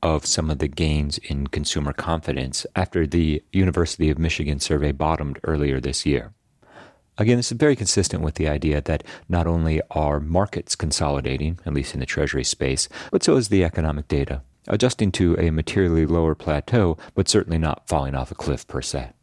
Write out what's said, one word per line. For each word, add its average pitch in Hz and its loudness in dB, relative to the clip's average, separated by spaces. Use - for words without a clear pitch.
of 78 2
some - 0
of 73 -2
the 73 0
gains 73 0
in 71 -4
consumer 71 -2
confidence 67 -4
after 90 0
the 78 2
University 85 2
of 69 0
Michigan 76 -2
survey 73 0
bottomed 76 -2
earlier 73 0
this 67 -4
year. 67 0
Again, 117 4
this 120 -2
is 120 -6
very 147 4
consistent 95 0
with 76 -2
the 78 0
idea 73 0
that 80 -2
not 85 2
only 80 2
are 73 0
markets 82 -2
consolidating, 71 -2
at 78 -4
least 69 -2
in 67 -4
the 65 -4
treasury 69 -2
space, - -2
but 190 2
so 156 6
is 117 2
the 101 4
economic 78 0
data, 69 -2
adjusting 107 0
to 85 2
a 85 2
materially 82 2
lower 80 2
plateau, 82 0
but 95 0
certainly 82 2
not 80 -2
falling 69 0
off 65 -6
a - -12
cliff - -4
per 65 -6
se. 64 -6